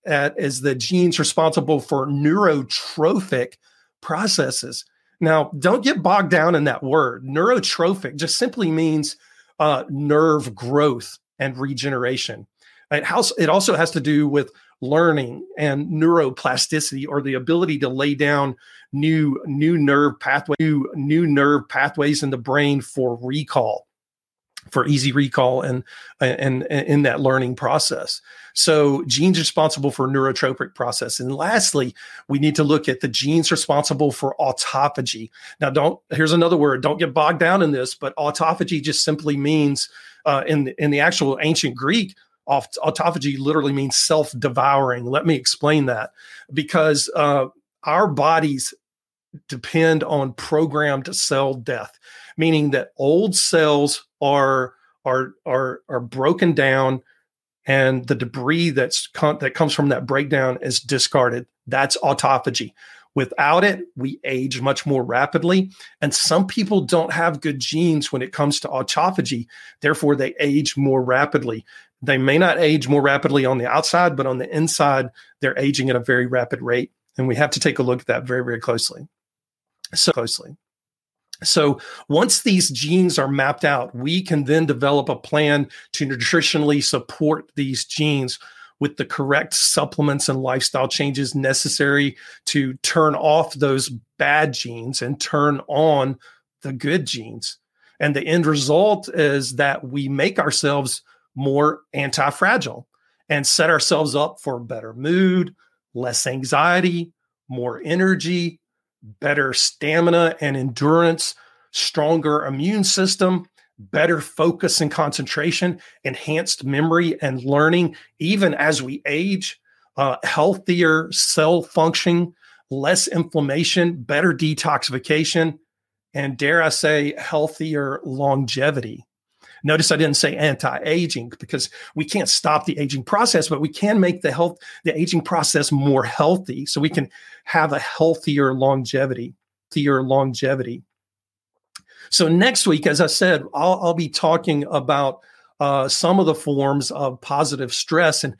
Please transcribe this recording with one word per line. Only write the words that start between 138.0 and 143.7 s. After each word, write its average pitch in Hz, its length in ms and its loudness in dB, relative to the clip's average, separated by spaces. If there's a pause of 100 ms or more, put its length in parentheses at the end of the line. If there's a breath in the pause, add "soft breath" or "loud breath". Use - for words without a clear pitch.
longevity, 131 800 -2 (360)
healthier 139 320 0
longevity. 131 800 -2 (1300 loud breath)
So - 180 2
next 196 400 4
week, 156 200 2
as 151 160 2
I 160 40 4
said, 156 360 2 (100)
I'll, 180 300 2